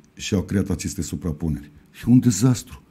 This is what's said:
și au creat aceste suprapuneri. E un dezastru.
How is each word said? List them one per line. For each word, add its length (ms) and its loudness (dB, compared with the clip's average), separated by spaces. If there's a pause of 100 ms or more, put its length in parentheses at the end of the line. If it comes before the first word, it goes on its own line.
(140)
și 200 -6
au 80 2
creat 280 -2
aceste 320 -6
suprapuneri. 680 -6 (220)
E 180 -2
un 80 10
dezastru. 720 0